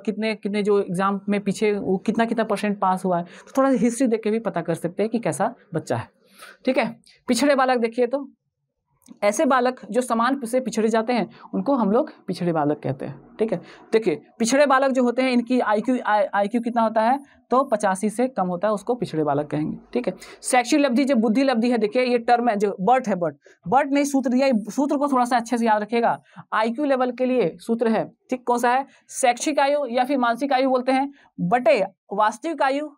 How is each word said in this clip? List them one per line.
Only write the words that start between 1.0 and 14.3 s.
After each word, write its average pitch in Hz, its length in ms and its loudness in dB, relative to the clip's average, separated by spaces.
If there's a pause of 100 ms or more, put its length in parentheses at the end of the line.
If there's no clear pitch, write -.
में 202 120 0
पीछे 208 320 0
वो 190 240 -2
कितना, 226 280 0
कितना 233 180 -2
परसेंट 208 360 -2
पास 185 260 0
हुआ 180 120 0
है, 175 60 -4
तो - 340 -20
थोड़ा 269 140 4
सा 247 60 2
हिस्ट्री 233 300 0
देख 220 160 -2
के 208 80 -2
भी 226 80 0
पता 180 220 -4
कर 165 140 -2
सकते 175 280 -4
हैं 220 60 -2
कि - 100 -2
कैसा 190 360 -2 (180)
बच्चा 156 220 -2
है, 113 140 -6 (560)
ठीक 262 120 0
है। - 220 -2 (280)
पिछड़े 277 280 2
बालक 254 240 2
देखिए, 233 280 0
तो 269 220 -6 (960)
ऐसे 220 220 2
बालक 254 340 2 (120)
जो 240 100 0
समान 240 440 0
से 247 140 -2
पिछड़े 226 300 -2
जाते 226 240 0
हैं 208 160 -2 (240)
उनको 196 220 0
हम 208 160 2
लोग 277 200 2 (160)
पिछड़े 175 260 -2
बालक 147 260 0
कहते 135 260 -6
हैं, - 340 -14
ठीक 214 140 -2
है। 170 60 -2 (320)
देखिए, 202 300 0 (180)